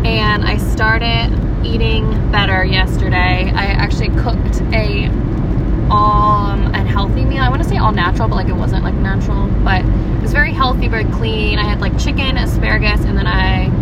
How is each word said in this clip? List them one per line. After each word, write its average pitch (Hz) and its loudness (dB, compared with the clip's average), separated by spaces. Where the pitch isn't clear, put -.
and 214 2
I 214 0
started 226 0
eating 226 0
better 196 2
yesterday. 185 0
I 196 0
actually 202 0
cooked - 0
a, 151 0
um, 196 2
a 190 0
healthy - 0
meal. - 0
I 254 2
wanna 262 0
say - -2
all 214 0
natural, 185 0
but, 175 0
like, - 0
it - -2
wasn't, - -2
like, - -2
natural, 101 0
but 147 2
it - 0
was - -2
very 294 0
healthy, 254 0
very 208 -2
clean. 220 -2
I 208 0
had, 208 -2
like, 190 0
chicken, 262 0
asparagus, 214 0
and - 0
then 214 0
I 190 0